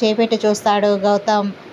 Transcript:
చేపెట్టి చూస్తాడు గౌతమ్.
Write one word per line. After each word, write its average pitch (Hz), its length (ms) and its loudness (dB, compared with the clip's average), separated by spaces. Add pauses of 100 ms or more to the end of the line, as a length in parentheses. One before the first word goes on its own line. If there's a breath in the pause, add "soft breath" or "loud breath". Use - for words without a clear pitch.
చేపెట్టి 220 420 0
చూస్తాడు 208 420 0
గౌతమ్. 202 640 0 (220)